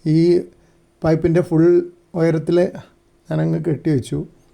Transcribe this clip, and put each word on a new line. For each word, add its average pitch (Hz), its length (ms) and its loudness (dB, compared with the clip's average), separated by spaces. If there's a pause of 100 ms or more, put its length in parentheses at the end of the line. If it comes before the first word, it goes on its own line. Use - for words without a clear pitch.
ഈ 156 140 2 (840)
പൈപ്പിൻ്റെ 165 380 0
ഫുൾ 165 260 2 (480)
ഉയരത്തിൽ 165 440 0 (720)
ഞാനങ്ങ് 160 360 -2
കെട്ടിവെച്ചു. 147 540 -4 (360)